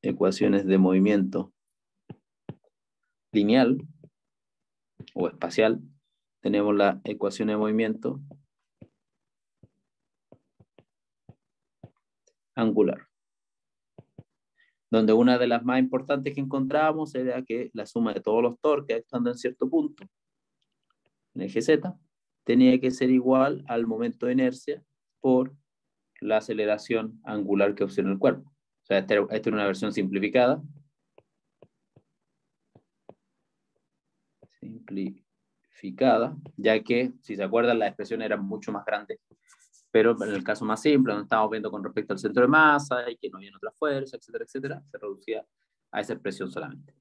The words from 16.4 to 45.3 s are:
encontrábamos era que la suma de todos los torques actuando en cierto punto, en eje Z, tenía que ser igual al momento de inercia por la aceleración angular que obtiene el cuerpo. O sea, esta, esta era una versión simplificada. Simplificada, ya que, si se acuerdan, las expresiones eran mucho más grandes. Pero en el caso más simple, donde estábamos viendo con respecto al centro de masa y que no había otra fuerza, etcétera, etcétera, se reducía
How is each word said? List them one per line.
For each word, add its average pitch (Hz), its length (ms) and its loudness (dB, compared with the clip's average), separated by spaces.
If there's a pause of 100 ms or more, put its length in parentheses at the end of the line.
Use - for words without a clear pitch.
encontrábamos 147 760 -2
era 127 280 -4
que 120 320 -6
la 107 100 -8
suma 113 300 -2
de 98 60 -6
todos 110 220 0
los 120 180 -2
torques 143 360 -2
actuando 120 340 -4
en 120 60 -6
cierto 127 320 -4
punto, 151 360 -2 (1300)
en 90 80 -8
eje 95 180 -4
Z, 160 380 0 (460)
tenía 127 360 6
que 131 100 0
ser 127 200 0
igual 131 580 4
al 117 180 -2
momento 117 400 -4
de 123 60 0
inercia 131 500 -2 (380)
por 131 340 2 (680)
la 107 180 0
aceleración 110 840 -2
angular 101 540 0
que 101 80 0
obtiene 98 260 -2
el 98 80 -2
cuerpo. - 320 0
O - 340 -20
sea, 98 140 2
esta, 95 160 0
esta 107 340 0
era 107 80 -2
una 104 100 0
versión 98 260 -2
simplificada. 107 680 0 (4000)
Simplificada, - 1800 -4 (200)
ya 110 260 2
que, 123 300 -2 (100)
si 107 140 -12
se 98 80 -4
acuerdan, 117 340 0
las 104 120 -2
expresiones 110 360 -8
eran 101 180 -4
mucho 104 280 -10
más 101 120 -8
grandes. 104 360 -6 (720)
Pero 113 320 4
en 104 100 -4
el 98 80 -4
caso 107 220 -6
más 107 180 -4
simple, 135 300 4
donde 104 140 -6
estábamos 110 260 0
viendo 107 180 -6
con 104 140 -10
respecto - 300 -8
al 95 40 -12
centro 107 240 0
de 123 60 6
masa 143 600 4
y 117 80 -10
que - 140 -10
no 190 80 -18
había 196 160 -20
otra 202 160 -12
fuerza, 139 460 -6
etcétera, 113 280 -14
etcétera, 135 460 -12
se - 80 -18
reducía 104 480 -10 (460)